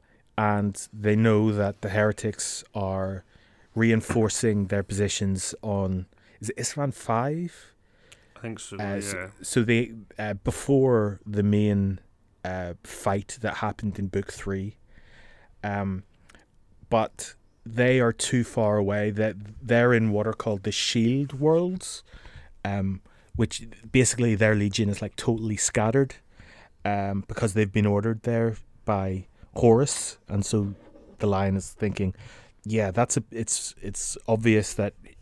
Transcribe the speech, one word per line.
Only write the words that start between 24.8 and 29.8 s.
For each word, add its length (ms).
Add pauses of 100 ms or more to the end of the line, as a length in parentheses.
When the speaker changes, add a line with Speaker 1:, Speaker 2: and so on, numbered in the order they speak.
Speaker 1:
is, 120
like, 140
totally 420
scattered, 580 (720)
um, 420
because 260
they've 180
been 160
ordered 360
there 340 (280)
by 400 (300)
Horus, 600 (100)